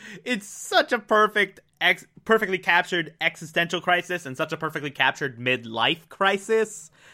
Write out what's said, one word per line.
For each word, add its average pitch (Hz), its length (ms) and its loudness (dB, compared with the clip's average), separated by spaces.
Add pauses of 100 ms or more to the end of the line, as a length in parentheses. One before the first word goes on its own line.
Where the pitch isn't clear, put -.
(260)
it's 247 220 -4
such - 440 -2
a 240 80 0
perfect 214 640 2 (200)
ex-, 180 240 2 (180)
perfectly 214 340 2
captured 175 640 0
existential 165 600 -2
crisis 175 440 0
and 131 120 -10
such 160 160 -4
a 156 40 -8
perfectly 156 340 -6
captured 131 480 0
midlife 123 680 -2
crisis. 202 840 -2 (220)